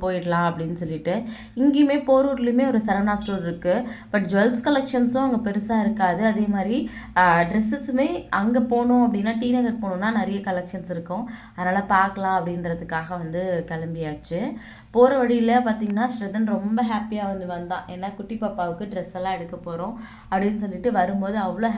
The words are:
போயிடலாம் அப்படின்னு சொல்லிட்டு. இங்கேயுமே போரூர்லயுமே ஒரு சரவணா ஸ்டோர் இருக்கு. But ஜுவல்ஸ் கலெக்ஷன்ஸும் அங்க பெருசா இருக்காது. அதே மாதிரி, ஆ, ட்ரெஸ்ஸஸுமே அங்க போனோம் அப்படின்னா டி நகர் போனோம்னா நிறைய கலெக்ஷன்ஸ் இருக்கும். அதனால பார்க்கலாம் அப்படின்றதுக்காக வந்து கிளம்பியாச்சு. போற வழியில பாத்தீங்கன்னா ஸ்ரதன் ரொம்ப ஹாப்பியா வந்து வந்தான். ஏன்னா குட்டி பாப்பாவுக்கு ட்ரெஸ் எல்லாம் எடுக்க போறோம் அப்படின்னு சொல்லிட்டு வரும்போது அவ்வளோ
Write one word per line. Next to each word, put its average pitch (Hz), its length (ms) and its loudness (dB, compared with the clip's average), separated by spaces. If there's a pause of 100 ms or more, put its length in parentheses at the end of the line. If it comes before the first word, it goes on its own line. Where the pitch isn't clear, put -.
போயிடலாம் 175 520 0
அப்படின்னு 165 200 -4
சொல்லிட்டு. 170 500 -4 (320)
இங்கேயுமே 277 480 4
போரூர்லயுமே 262 640 4
ஒரு 226 180 4
சரவணா 202 280 2
ஸ்டோர் 202 280 -2
இருக்கு. 175 480 -2 (220)
But - 40 2
ஜுவல்ஸ் 202 480 2
கலெக்ஷன்ஸும் 262 680 2
அங்க 214 200 0
பெருசா 208 280 0
இருக்காது. 202 460 2
அதே 214 200 2
மாதிரி, 202 440 0 (280)
ஆ, 175 220 8
ட்ரெஸ்ஸஸுமே 262 920 0
அங்க 226 300 2
போனோம் 240 460 4
அப்படின்னா 208 320 0
டி 240 140 0
நகர் 240 280 0
போனோம்னா 196 320 -2
நிறைய 196 280 -2
கலெக்ஷன்ஸ் 180 500 -6
இருக்கும். 180 400 -6 (260)
அதனால 185 300 0
பார்க்கலாம் 190 600 2
அப்படின்றதுக்காக 170 640 -4
வந்து 175 580 -4
கிளம்பியாச்சு. 165 840 -6 (380)
போற 262 260 6
வழியில 240 420 4
பாத்தீங்கன்னா 214 500 0 (100)
ஸ்ரதன் 208 280 -2
ரொம்ப 208 360 0
ஹாப்பியா 214 400 -2
வந்து 196 220 -4
வந்தான். 175 420 -6
ஏன்னா 190 280 -8
குட்டி 208 200 -10
பாப்பாவுக்கு 190 500 -4
ட்ரெஸ் 185 300 -8
எல்லாம் 185 180 -4
எடுக்க 175 320 -8
போறோம் 175 280 -6 (380)
அப்படின்னு 202 240 2
சொல்லிட்டு 202 360 -2
வரும்போது 196 480 0
அவ்வளோ 196 380 0